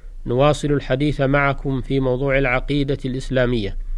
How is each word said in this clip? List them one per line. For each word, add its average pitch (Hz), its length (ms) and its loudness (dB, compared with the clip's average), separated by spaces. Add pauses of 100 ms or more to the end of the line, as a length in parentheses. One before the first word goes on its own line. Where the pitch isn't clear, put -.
(260)
نواصل 143 460 2
الحديث 143 480 0
معكم 139 600 0
في 135 200 -2
موضوع 131 380 0
العقيدة 135 680 0
الإسلامية، 123 720 0 (220)